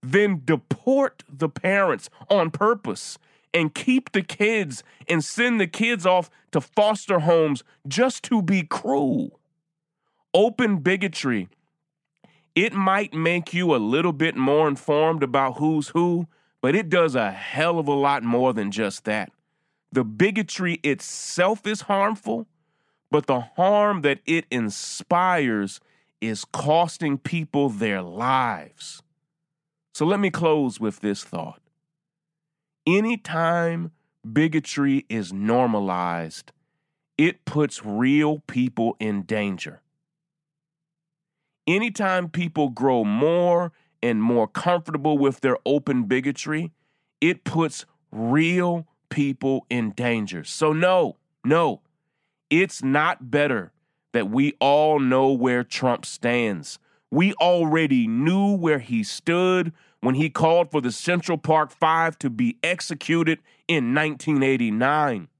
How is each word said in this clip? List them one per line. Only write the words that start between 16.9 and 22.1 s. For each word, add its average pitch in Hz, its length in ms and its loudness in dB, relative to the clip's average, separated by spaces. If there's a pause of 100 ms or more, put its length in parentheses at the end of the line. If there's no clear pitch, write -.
a 113 160 0
hell 160 480 -2
of 147 100 -2
a 143 60 2
lot 139 280 2
more 123 300 2
than 101 180 -4
just 101 340 -4
that. 107 260 -4 (600)
The 131 120 2
bigotry 180 800 -2
itself - 840 -2
is 214 160 -4
harmful, 214 640 -2 (640)